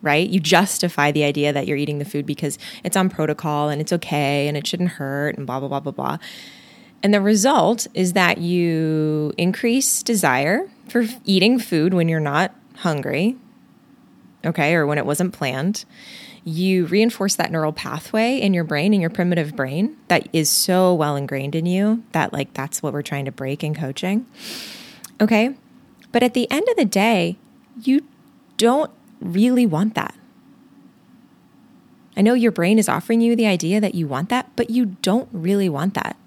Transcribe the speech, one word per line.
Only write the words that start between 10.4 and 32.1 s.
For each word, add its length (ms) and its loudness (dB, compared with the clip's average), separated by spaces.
for 120 0
f-, 240 -2
eating 340 4
food 360 0
when 140 2
you're 120 0
not 340 0
hungry, 600 -2
okay, 320 0
or 120 2
when 100 0
it 80 0
wasn't 300 -2
planned. 500 -4
You 420 0
reinforce 500 0
that 160 -2
neural 220 -2
pathway 680 -2
in 140 2
your 100 0
brain, 300 2
in 80 2
your 80 0
primitive 440 0
brain, 440 -2
that 240 0
is 160 2
so 460 2
well 200 0
ingrained 400 -6
in 120 0
you 360 0
that, 200 0
like, 220 -6
that's 280 -8
what 120 -4
we're 80 -4
trying 240 -6
to 60 -8
break 300 -8
in 120 -4
coaching, 500 -4
okay? 340 2
But 120 2
at 100 2
the 180 0
end 200 0
of 80 0
the 80 4
day, 500 2
you 240 2
don't 340 2
really 460 2
want 300 0
that. 180 -6